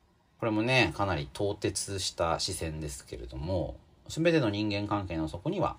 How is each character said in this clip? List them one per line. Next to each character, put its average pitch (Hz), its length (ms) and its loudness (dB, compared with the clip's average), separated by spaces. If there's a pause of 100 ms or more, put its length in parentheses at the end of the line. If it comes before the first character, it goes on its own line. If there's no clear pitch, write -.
(420)
こ 117 40 -2
れ 110 60 2
も 107 120 4
ね、 123 340 4
か 101 80 2
な 92 100 2
り 73 160 -4
透 101 240 -2
徹 98 440 -2
し - 120 -2
た 82 280 2
視 - 140 -2
線 78 280 -4
で 73 80 -6
す - 160 -10
け - 100 -10
れ 60 120 -10
ど 67 100 -10
も、 82 380 -2 (340)
す - 100 -4
べ 165 140 6
て 156 80 6
の 110 80 2
人 104 200 0
間 101 180 0
関 101 200 0
係 85 80 -4
の 80 140 -2
底 - 200 -6
に 190 120 -2
は - 180 -2